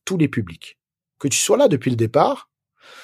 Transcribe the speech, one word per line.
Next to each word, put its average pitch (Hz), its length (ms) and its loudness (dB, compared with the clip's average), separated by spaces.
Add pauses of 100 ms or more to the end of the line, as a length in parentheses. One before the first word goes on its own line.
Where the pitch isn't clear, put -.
tous 190 120 -4
les 156 100 2
publics. - 500 -8 (420)
Que - 80 -6
tu 135 120 -2
sois 208 180 2
là 277 100 4
depuis 139 220 0
le 123 60 0
départ, 147 540 0 (540)